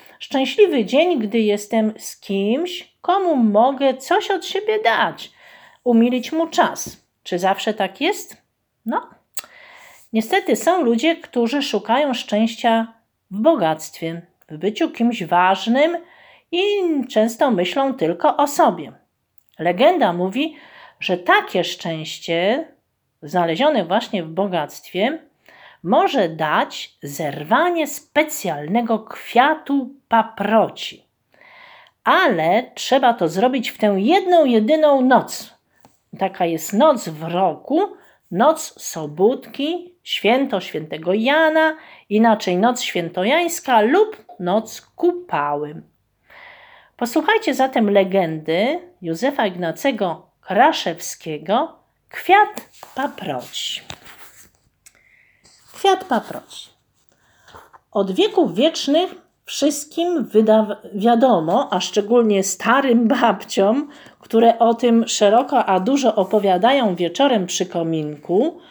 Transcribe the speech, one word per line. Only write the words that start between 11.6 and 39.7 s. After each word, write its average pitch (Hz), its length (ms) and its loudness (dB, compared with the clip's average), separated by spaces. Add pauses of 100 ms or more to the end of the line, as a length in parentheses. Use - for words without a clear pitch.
szukają 254 520 -2
szczęścia 226 760 -2 (380)
w 196 100 -8
bogactwie, 170 840 0 (260)
w 156 80 -14
byciu 208 340 -2
kimś 233 340 -2
ważnym 196 720 2 (560)
i 349 100 -2 (460)
często 233 420 2
myślą 185 440 0
tylko 175 420 0
o 294 100 2
sobie. 190 460 0 (680)
Legenda 202 540 2
mówi, 196 440 -4 (440)
że 180 160 -2
takie 196 480 0
szczęście, 170 1040 -4 (540)
znalezione 175 640 0
właśnie 190 380 -4
w 160 60 -12
bogactwie, 185 880 -4 (640)
może 254 460 0
dać 165 760 -4
zerwanie 180 840 -2
specjalnego 220 1120 -2
kwiatu 277 920 -2 (180)
paproci. 214 960 0 (1000)
Ale 233 680 2
trzeba 254 400 2
to 185 140 0
zrobić 233 420 0
w - 80 -18
tę 214 80 2 (120)
jedną, 339 460 4
jedyną 277 560 4
noc. - 540 0 (640)
Taka 190 280 -2
jest 165 260 -4
noc 247 360 2
w 156 140 -10
roku, 175 580 -2 (500)
noc 269 520 0
Sobótki, 247 1200 -4